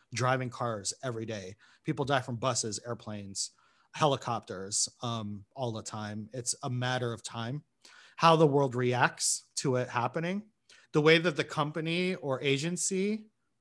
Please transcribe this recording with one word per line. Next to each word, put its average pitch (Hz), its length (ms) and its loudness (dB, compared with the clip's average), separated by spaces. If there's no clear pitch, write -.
driving 127 360 0
cars 113 440 -4
every 113 240 -6
day. 101 280 -8
People 147 220 -2
die 131 160 2
from 120 160 -6
buses, 120 500 -2
airplanes, 104 640 -8
helicopters, 113 1000 -2
um, 104 420 -6
all 123 160 -4
the 107 120 -8
time. 107 500 -8
It's 123 300 -6
a 135 80 -4
matter 123 420 -2
of - 100 -12
time. 120 380 -8
How 165 180 8
the 160 120 8
world 139 260 4
reacts 123 680 2
to 131 180 0
it 123 140 0
happening, 165 520 -2
the 156 100 2
way 160 180 10
that 165 180 0
the 147 60 2
company 165 720 -2
or 135 260 -4
agency 180 840 0